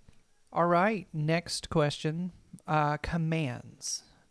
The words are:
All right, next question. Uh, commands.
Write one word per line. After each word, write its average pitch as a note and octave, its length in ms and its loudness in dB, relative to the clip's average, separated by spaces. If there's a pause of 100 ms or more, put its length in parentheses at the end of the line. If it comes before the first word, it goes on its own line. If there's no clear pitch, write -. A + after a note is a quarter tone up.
(520)
All E3+ 140 2
right, F3+ 460 2
next D#3+ 580 -2
question. D#3+ 600 0 (360)
Uh, D3+ 320 2
commands. D#3+ 1080 -2 (260)